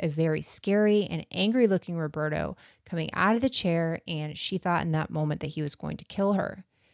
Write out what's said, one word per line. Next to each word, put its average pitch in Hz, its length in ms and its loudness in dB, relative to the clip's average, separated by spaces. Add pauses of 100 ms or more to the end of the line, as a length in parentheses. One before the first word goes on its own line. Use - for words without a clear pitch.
a 165 80 0
very 156 320 0
scary 208 640 2
and - 260 -6
angry-looking 196 640 2
Roberto 151 600 -2 (280)
coming 165 280 -4
out 202 220 4
of 233 60 0
the 269 60 2
chair, 165 580 0
and 151 320 -6
she - 200 -4
thought 170 240 0
in 165 100 0
that 156 180 0
moment 151 300 -2
that 151 120 -6
he 156 100 -6
was 143 140 -4
going 147 200 -8
to - 80 -12
kill 202 300 0
her. 190 320 -4 (280)